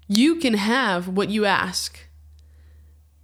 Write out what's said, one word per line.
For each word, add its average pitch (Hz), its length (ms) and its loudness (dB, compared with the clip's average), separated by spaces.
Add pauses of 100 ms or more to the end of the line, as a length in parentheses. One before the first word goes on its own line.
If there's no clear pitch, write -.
You 247 300 4
can 277 160 0
have 208 560 0
what 190 220 -2
you 208 160 0
ask. - 540 -2 (1200)